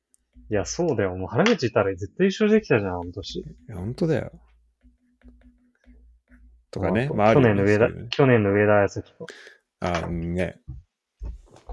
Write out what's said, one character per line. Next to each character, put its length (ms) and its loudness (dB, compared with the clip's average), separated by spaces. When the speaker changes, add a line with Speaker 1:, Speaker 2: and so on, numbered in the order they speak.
Speaker 1:
い 20 0
や、 120 -2
そ 280 -4
う 20 -2
だ 80 -2
よ。 120 -4
も 100 -8
う 20 -10
原 180 0
口 220 2
い 40 -6
た 100 2
ら 140 0
絶 220 -12
対 80 2
優 20 2
勝 240 0
で 100 4
き 60 -16
た 120 2
じ 60 -2
ゃ 40 -4
ん、 20 -4
あ 120 -8
の 100 -12
年。 260 -12
Speaker 2:
い 60 -12
や、 100 -14
本 180 -8
当 100 -2
だ 140 0
よ。 120 -8
と 100 -10
か 100 0
ね。 140 0
Speaker 1:
あ 20 -4
と、 80 -6
Speaker 2:
ま 100 2
あ、 40 8
あ 60 6
る 60 6
よ 140 4
ね、 80 2
Speaker 1:
去 0 -
年 0 -
の 0 -
上 140 4
田、 100 4
Speaker 2:
そ 40 -4
う 0 -
い 20 -14
う 100 -14
ね。 60 -14
Speaker 1:
去 180 4
年 160 6
の 100 2
上 140 4
田 220 4
綺 0 -
世 140 -8
と 220 -20
か。 800 -8
Speaker 2:
あ、 20 -6
ね。 520 -4